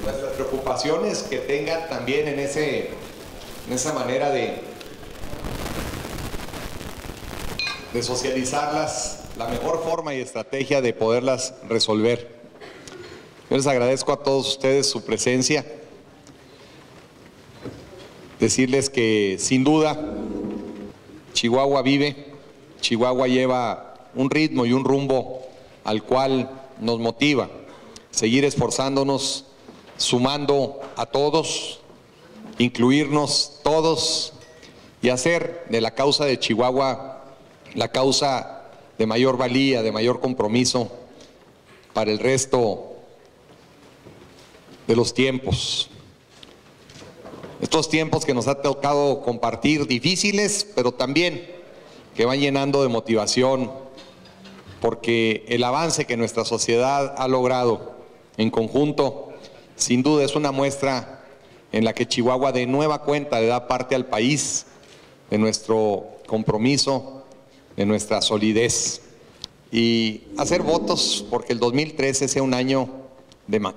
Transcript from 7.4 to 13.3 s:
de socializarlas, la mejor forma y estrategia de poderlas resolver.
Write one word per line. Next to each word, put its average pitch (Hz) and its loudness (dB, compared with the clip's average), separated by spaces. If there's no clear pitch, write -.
de 117 -2
socializarlas, 135 -2
la 117 -4
mejor 123 -2
forma 160 -2
y 127 -4
estrategia 135 -2
de 120 2
poderlas 120 0
resolver. 110 2